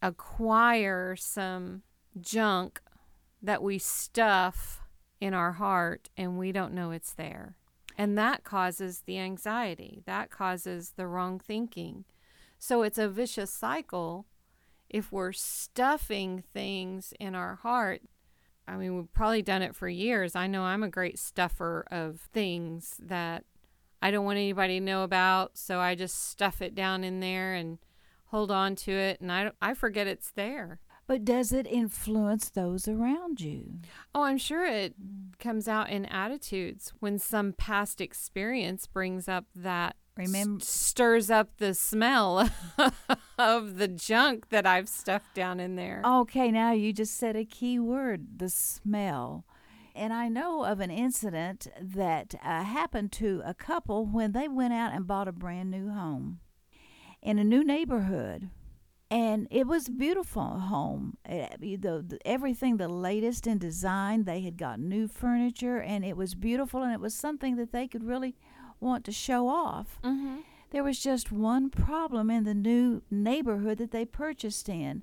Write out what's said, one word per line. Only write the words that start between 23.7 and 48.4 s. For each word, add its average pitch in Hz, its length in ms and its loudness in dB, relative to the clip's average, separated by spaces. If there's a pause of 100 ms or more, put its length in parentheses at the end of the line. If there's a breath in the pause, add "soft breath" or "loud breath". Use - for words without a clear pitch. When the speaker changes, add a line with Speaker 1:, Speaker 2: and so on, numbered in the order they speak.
Speaker 1:
I 196 120 4
don't 202 120 2
want 202 140 0
anybody 190 400 2
to 190 60 -2
know 190 180 2
about, 185 560 4
so 180 220 -2
I 180 160 2
just 180 340 -4
stuff 202 320 0
it - 120 -6
down 190 280 0
in 185 160 -2
there 185 360 -2
and 165 240 -6 (480 soft breath)
hold 208 260 0
on 190 240 2
to - 160 -4
it, 190 280 2
and 180 120 -4
I, 196 180 2 (100)
I 214 140 2
forget 208 320 0
it's - 240 -6
there. 208 480 -6 (300 soft breath)
Speaker 2:
But 254 160 0
does 240 280 4
it 262 140 2
influence 214 840 0
those 180 380 -2
around 254 540 0
you? 160 400 -8 (340 loud breath)
Speaker 1:
Oh, 294 80 4
I'm 269 160 4
sure 320 260 0
it 214 360 0
Speaker 2:
Mm. 190 400 -14
Speaker 1:
comes 220 260 -2
out 214 240 0
in 196 160 -2
attitudes 196 960 -6
when 202 180 0
some 202 340 0
past 208 480 0
experience 196 840 -4
brings 185 420 -4
up 185 180 -2 (100)
that 175 400 -2 (200)
Speaker 2:
Remem- 196 440 0
Speaker 1:
s-, - 80 -6
stirs 233 600 6
up 214 280 6
the 196 180 2
smell 220 760 4 (440)
<laughs> - 460 -2
of 220 400 4
the 202 100 4
junk 220 640 4
that 208 140 4
I've 185 240 6
stuffed - 460 -2
down 185 240 -2
in 180 160 -4
there. 185 300 -6
Speaker 2:
Okay, 254 480 6
now 226 180 6
you 214 220 4
just 214 240 -2
said 220 180 -2
a 220 100 -2
key 247 360 -2
word, 233 580 -2
the 185 100 -2